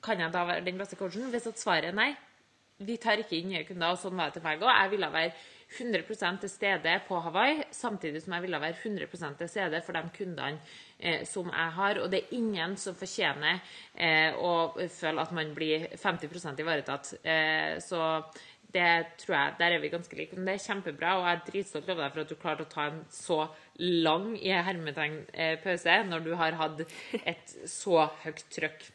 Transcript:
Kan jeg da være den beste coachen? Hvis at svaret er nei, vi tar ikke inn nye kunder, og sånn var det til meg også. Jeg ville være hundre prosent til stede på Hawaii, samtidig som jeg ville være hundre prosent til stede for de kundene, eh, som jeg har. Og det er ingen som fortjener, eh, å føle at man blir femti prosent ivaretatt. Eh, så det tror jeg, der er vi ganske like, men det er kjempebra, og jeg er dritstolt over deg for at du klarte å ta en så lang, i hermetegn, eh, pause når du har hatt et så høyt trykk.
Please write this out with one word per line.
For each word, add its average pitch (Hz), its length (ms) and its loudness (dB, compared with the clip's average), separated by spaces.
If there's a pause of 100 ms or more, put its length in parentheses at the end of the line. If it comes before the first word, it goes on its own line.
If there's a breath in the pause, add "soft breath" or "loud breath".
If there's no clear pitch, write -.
Kan 214 200 0
jeg 165 120 0
da 175 140 2
være 175 180 0
den 180 140 -4
beste 190 180 -8
coachen? 196 340 -6
Hvis 233 200 -4
at 220 80 -12
svaret 165 320 2
er 190 80 -4
nei, 269 160 2 (640)
vi 202 160 -4
tar 214 220 2
ikke 220 180 -4
inn 170 140 -2
nye 170 160 -2
kunder, 175 240 0
og 180 80 0
sånn 185 180 -6
var 160 140 0
det - 80 -10
til 165 80 -12
meg 156 160 0
også. 247 180 8
Jeg 190 120 6
ville 190 180 2
være 160 220 2 (460 loud breath)
hundre 226 280 0
prosent 196 340 -2
til 202 80 -6
stede 175 440 0 (160)
på 180 120 0
Hawaii, 220 520 2
samtidig 165 500 -4
som 185 100 -8
jeg 175 140 -4
ville 165 160 -2
være 165 220 -2
hundre 208 260 -2
prosent 156 260 -8
til 170 140 -6
stede 170 320 -2
for 180 100 -10
de 165 100 -2 (120)
kundene, 156 460 -6 (380 loud breath)
eh, - 280 -2
som 175 240 -4
jeg 165 240 0
har. 196 240 2
Og - 120 -2
det 190 120 2
er - 160 -6
ingen 196 400 0
som 185 160 -6
fortjener, 165 640 0 (360 loud breath)
eh, 160 380 6
å 165 400 2 (160)
føle 160 320 -2
at 160 120 -2
man 156 220 -2
blir 156 340 0 (100)
femti 170 320 -2
prosent 151 320 -8
ivaretatt. 143 500 -2 (120)
Eh, 156 560 2
så 160 420 0 (480 loud breath)
det 170 360 6 (100)
tror - 180 -4
jeg, 143 240 2
der 170 140 6
er 170 80 4
vi 151 80 -4
ganske 170 280 -8
like, 160 200 -10
men 185 80 -6
det 190 100 0
er 202 120 -8
kjempebra, 175 500 0
og 180 80 2
jeg 175 140 4
er 165 80 -10
dritstolt 190 420 -6
over 175 160 0
deg 139 80 -2
for 160 80 -4
at 151 80 -4
du 165 80 -6
klarte 156 300 -2
å - 20 -20
ta 151 220 -2
en 156 80 -8 (100)
så - 300 -2 (400 loud breath)
lang, 170 580 4
i 190 160 0
hermetegn, 160 640 0 (160)
eh, 160 240 2
pause 170 380 2 (100)
når 165 200 -2
du 165 120 -2
har 160 160 2
hatt 156 300 -2 (420 loud breath)
et - 300 -6 (100)
så 160 460 4 (160)
høyt 156 260 -10
trykk. 156 320 -4 (100)